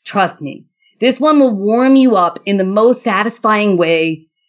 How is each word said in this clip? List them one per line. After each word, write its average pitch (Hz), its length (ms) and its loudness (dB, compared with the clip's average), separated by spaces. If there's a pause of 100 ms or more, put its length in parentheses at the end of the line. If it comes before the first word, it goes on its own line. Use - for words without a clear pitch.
Trust 190 360 -4
me, - 240 -14 (360)
this 254 180 0
one 302 200 2
will 247 160 2
warm 233 400 0
you 254 200 2
up 175 300 0
in 202 120 0
the 190 60 -2
most 220 400 0
satisfying 214 720 -2
way 160 500 -2 (220)